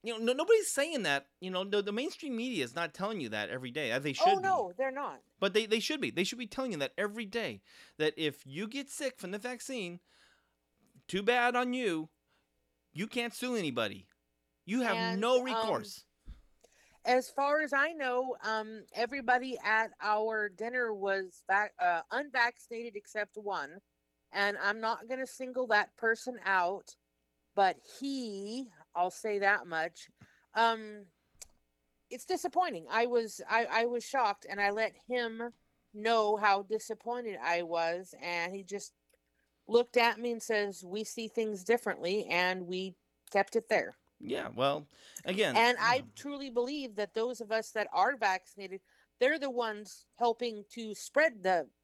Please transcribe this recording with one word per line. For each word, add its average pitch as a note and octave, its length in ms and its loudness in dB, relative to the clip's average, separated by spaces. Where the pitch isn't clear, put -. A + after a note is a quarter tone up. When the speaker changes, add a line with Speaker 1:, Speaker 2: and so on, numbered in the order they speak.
Speaker 1:
you A#3 100 -6
know, A3 60 -6
no, A#3 140 2
nobody's F#4+ 380 4
saying C#4+ 320 -2
that. C#3+ 220 2
You F#3 80 -8
know, F#3 140 -2
the, G3+ 180 2
the G3+ 100 -4
mainstream C4+ 460 -4
media A#3 260 -2
is A#2+ 120 -6
not E3+ 180 -4
telling G#3 260 -4
you A#2+ 100 -4
that G#2 200 -4
every B2+ 220 -6
day, C#3 180 -2
as C3 140 0
they D3 100 -2
should E4 140 4
Speaker 2:
Oh, G4 80 8
Speaker 1:
be. F#4 80 -2
Speaker 2:
no, C4+ 340 0
they're C4 140 -2
not. B3+ 300 -8
Speaker 1:
But G3 160 0
they, A#3 100 4
they A3 140 2
should D4+ 200 -2
be. C#3+ 120 -2
They D#3+ 120 -2
should A3+ 140 -4
be B3 80 -8
telling C4 260 -6
you E3 60 -4
that C3+ 220 -2
every G#3 260 -4
day, F#3+ 360 -6
that D3+ 180 2
if D3+ 300 -4
you D#3+ 220 -6
get C#4 240 -10
sick C4+ 260 -4
from F3+ 140 -10
the G#3 80 -6
vaccine, A3+ 600 -8
too F#3+ 160 -2
bad A#3+ 320 4
on B3 180 0
you. F3 360 0
You F#3+ 140 -4
can't A#3 260 -4
sue B3 220 -2
anybody. A#2 500 -2
You A#3+ 140 0
have A3+ 160 2
Speaker 2:
And, A3+ 220 0
Speaker 1:
no B3 200 4
Speaker 2:
um, B3+ 60 0
Speaker 1:
recourse. A3 580 -2
Speaker 2:
as B3+ 240 4
far C#4+ 320 2
as C#4+ 120 -2
I D4 200 2
know, B3+ 500 -2
um, A3 400 -4
everybody B3 680 0
at A3 280 2
our G#3+ 480 0
dinner A3+ 440 -2
was G3 540 -2
vac-, G3+ 340 2
uh, F3 200 2
unvaccinated A#3+ 840 -2
except G#3 420 -8
one. F#3 420 -6
And G3+ 280 2
I'm G#3+ 200 0
not A3+ 260 -2
gonna B3+ 200 -4
single B3+ 400 -6
that G#3 280 2
person A3+ 500 -2
out, F#3+ 500 0
but F#3+ 220 6
he, A#3+ 680 -6
I'll F3+ 160 2
say G#3 300 -4
that G3 280 2
much, E3 420 -4
um, G#3+ 520 0
it's B3 160 -10
disappointing. F4 680 0
I A3+ 140 4
was, A#3 340 0
I, A3+ 220 4
I A3+ 140 4
was A#3+ 180 -2
shocked, A3+ 460 0
and G3 100 -6
I G3+ 120 4
let G#3+ 200 0
him A#3 460 -2
know G#3+ 420 4
how G3+ 280 4
disappointed A3 800 -6
I E3+ 200 0
was, E3+ 600 -2
and F3 320 -4
he G3 100 -10
just F#3+ 280 -10
looked A#3 280 4
at A#3 240 6
me A#3+ 140 -2
and A3+ 100 -6
says, G3+ 420 0
"We G3+ 200 -4
see A3+ 240 -8
things G#3+ 340 -2
differently," G3+ 640 0
and F3+ 380 2
we F#3 280 -4
kept G3+ 240 2
it - 140 0
there. D#3 260 2
Speaker 1:
Yeah, - 360 -6
well, C#3+ 300 2
again, F#3 300 2
Speaker 2:
And A#3+ 240 6
I A#3+ 160 4
Speaker 1:
yeah. C#4 60 -2
Speaker 2:
truly C#4 340 -10
believe B3 460 -4
that G#3 180 -2
those A3+ 260 -2
of G#3+ 120 -8
us A3 200 -2
that G#3+ 220 -2
are A3 240 4
vaccinated, F#3+ 640 -2
they're C#4+ 200 4
the C#4 100 -2
ones G#3+ 560 -6
helping A3+ 460 0
to A3 220 -8
spread C4+ 480 0
the F3+ 240 2